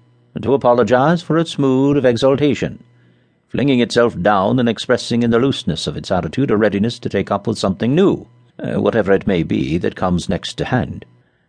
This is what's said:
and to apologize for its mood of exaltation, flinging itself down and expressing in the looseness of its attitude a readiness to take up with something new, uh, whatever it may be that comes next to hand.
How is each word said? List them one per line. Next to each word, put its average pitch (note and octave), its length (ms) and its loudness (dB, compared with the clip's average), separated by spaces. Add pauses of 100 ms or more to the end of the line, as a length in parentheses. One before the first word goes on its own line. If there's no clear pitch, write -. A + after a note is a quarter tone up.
(340)
and A2+ 100 -8
to - 80 0
apologize B2 680 2
for D#3 160 0
its E3 200 -4
mood C#3 380 2
of C3 80 0
exaltation, B2+ 800 0 (640)
flinging B2 320 0
itself A#2 400 2
down G2+ 380 2
and A#2+ 100 2
expressing A#2 540 -2
in A#2+ 80 0
the A#2 80 4
looseness B2+ 480 -2
of D2+ 100 -6
its D2+ 140 -8
attitude F#2 400 -2
a A2 80 2
readiness G#2 400 0
to - 100 -8
take G2 220 -2
up G2+ 160 -4
with A2+ 100 -2
something A2 380 -2
new, F3 320 0 (320)
uh, A#2 200 -6
whatever G2+ 340 2
it F#2+ 140 2
may F#2 160 0
be G#2 360 -2
that - 180 -4
comes F2+ 320 -2
next - 300 -6
to - 80 -4
hand. F#2+ 400 -4 (420)